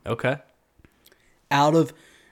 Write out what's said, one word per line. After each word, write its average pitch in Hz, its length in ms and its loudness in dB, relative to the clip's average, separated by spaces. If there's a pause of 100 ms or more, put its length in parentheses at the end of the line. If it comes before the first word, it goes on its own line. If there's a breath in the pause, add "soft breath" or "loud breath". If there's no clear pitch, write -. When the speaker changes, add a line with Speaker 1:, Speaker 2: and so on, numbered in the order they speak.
Speaker 1:
Okay. 127 340 -6 (1120 soft breath)
Speaker 2:
Out 143 220 2
of 160 200 2 (380 soft breath)